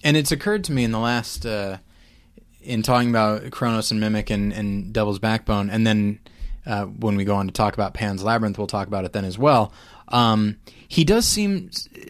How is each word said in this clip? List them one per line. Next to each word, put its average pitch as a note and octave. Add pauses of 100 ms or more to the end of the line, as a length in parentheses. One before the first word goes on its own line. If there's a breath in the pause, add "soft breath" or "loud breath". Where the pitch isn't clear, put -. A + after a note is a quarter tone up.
And D3
it's D3
occurred G3+
to D#3+
me B2
in A2+
the A2
last, A#2
uh, G2+ (840 soft breath)
in A#2
talking B2
about A2
Kronos A2+
and A2
Mimic G#2+
and, G#2
and G2+
Devil's G#2
Backbone, G#2+
and A2
then, G#2 (480 soft breath)
uh, G2+
when G#2
we G2
go G2+
on G2
to F2+
talk G#2
about G2
Pan's G2
Labyrinth, A2
we'll G2+
talk G2
about G2
it F2+
then G2+
as F#2
well. B2 (360 loud breath)
Um, G#2+ (300 loud breath)
he -
does A3
seem G3+
s-, - (220)